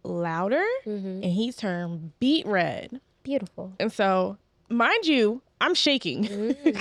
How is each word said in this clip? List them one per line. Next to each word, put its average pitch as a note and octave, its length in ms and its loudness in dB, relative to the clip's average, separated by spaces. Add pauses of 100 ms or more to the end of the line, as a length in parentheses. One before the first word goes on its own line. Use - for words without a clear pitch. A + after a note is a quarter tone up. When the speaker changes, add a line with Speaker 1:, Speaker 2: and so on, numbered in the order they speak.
Speaker 1:
louder F3+ 640 -2 (200)
Speaker 2:
Mm-hmm. G3 380 -8
Speaker 1:
and - 20 -2
he G#3 260 0
turned F3 680 -6
beet C#4 260 2
red. G3 540 -2 (240)
Speaker 2:
Beautiful. F#3+ 560 -6
Speaker 1:
And A3+ 120 -2
so, F#3+ 460 2 (320)
mind D4 360 2
you, A#3+ 360 4 (200)
I'm D#4+ 140 4
shaking A3 500 2
<laughs> - 20 0
Speaker 2:
Mm. A3+ 540 0